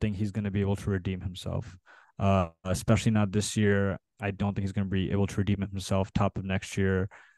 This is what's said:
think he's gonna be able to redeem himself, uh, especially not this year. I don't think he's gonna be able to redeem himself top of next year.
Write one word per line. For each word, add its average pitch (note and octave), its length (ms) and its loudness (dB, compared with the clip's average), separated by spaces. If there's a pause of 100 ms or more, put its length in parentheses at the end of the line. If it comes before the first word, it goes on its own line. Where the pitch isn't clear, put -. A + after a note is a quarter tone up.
think G#2+ 140 0
he's G2+ 160 -4
gonna G#2 200 -4
be G2+ 100 0
able G2 160 2
to - 120 -6
redeem F#2 320 -2
himself, F#2 560 -8 (400)
uh, F#2+ 320 4 (160)
especially A2 460 2
not G#2 200 2
this G#2 240 -2
year. G2+ 440 2 (200)
I G2+ 120 -2
don't G2+ 240 -2
think G2+ 80 -2
he's F#2+ 100 -4
gonna G2 140 0
be F#2+ 240 -2
able G2+ 160 2
to - 80 -12
redeem G2 260 0
himself F#2+ 500 -2
top - 260 0
of F#2+ 60 -4
next F#2+ 320 -4
year. F#2+ 320 2 (300)